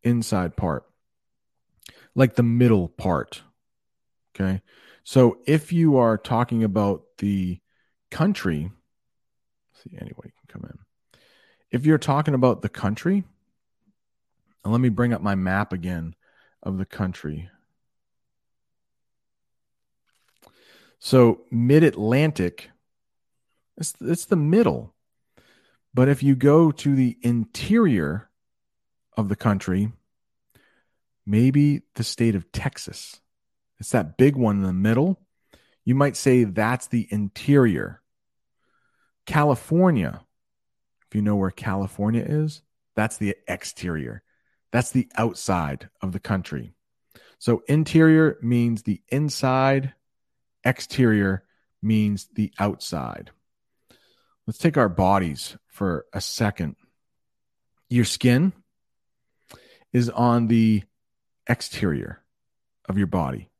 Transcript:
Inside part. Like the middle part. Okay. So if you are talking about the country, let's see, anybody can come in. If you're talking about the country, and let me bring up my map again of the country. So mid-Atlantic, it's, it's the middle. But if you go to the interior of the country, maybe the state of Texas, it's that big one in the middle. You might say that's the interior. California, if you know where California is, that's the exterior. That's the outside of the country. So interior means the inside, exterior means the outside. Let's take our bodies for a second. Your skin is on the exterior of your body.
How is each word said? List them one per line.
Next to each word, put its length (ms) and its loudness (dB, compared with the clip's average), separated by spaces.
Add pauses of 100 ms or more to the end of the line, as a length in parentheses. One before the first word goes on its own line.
Inside 540 -2
part. 280 -4 (1300)
Like 220 2
the 80 2
middle 460 2
part. 540 -6 (920)
Okay. 260 -2 (440)
So 400 4
if 260 0
you 260 4
are 200 2
talking 460 -2
about 400 -2 (160)
the 400 -4 (520)
country, 600 -4 (1000)
let's 120 -20
see, 140 -20
anybody 340 -18
can 300 -20
come 80 -16
in. 500 -20 (520)
If 140 -2
you're 120 4
talking 360 -2
about 280 2
the 80 -4
country, 540 -2 (1400)
and 100 -2
let 80 2
me 80 2
bring 240 0
up 80 -6
my 140 -2
map 360 -2
again 440 -8 (480)
of 140 -6
the 80 -6
country. 640 -8 (3500)
So 440 4 (100)
mid-Atlantic, 1200 2 (1080)
it's, 240 -10
it's 240 -4
the 100 0
middle. 600 0 (1000)
But 160 4
if 140 0
you 120 4
go 360 6
to 240 -2
the 260 0
interior 1080 0 (880)
of 140 -4
the 60 -2
country, 560 -2 (1300)
maybe 580 2 (100)
the 100 -6
state 300 0
of 180 -6
Texas, 680 -12 (580)
it's 120 -10
that 260 -2
big 180 6
one 220 0
in 60 -2
the 100 -2
middle. 480 0 (640)
You 120 0
might 220 0
say 280 4
that's 420 -2
the 240 -4
interior. 920 0 (1200)
California, 960 0 (840)
if 80 -12
you 60 0
know 140 0
where 160 -2
California 760 -4
is, 340 -4 (340)
that's 220 -2
the 180 -4 (120)
exterior. 760 -10 (480)
That's 200 -2
the 260 -2
outside 720 -4 (120)
of 100 -6
the 80 -8
country. 540 -8 (640)
So 280 0
interior 760 4
means 420 -2
the 260 -4
inside, 840 -2 (720)
exterior 760 0 (380)
means 520 0
the 260 -4
outside. 720 -6 (1160)
Let's 120 -10
take 180 0
our 120 2
bodies 680 -2 (100)
for 460 -6
a 80 -8
second. 560 -6 (1120)
Your 160 2
skin 480 2 (1400)
is 180 0
on 380 2
the 360 4 (640)
exterior 760 -6 (680)
of 100 -2
your 100 0
body. 420 -4 (100)